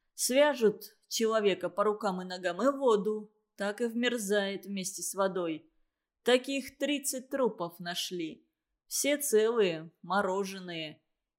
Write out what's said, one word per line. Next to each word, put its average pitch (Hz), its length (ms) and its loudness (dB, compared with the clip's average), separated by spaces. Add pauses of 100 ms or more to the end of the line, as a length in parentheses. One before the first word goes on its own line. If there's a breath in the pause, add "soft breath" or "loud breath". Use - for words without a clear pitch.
(140)
Свяжут 254 800 2 (140)
человека 202 600 2
по 202 140 -2
рукам 202 380 0
и 185 40 -8
ногам 180 360 -4
и 269 100 4
в 269 60 -2
воду. 214 560 2 (240)
Так 208 240 -4
и 240 60 0
вмерзает 208 800 0
вместе 190 360 -8
с - 140 -8
водой. 180 540 -2 (540)
Таких 254 540 0
тридцать 269 520 -4
трупов 220 500 -2
нашли. 175 680 -8 (400)
Все 285 300 0
целые, 214 760 2 (100)
мороженые. 185 1000 -2 (360)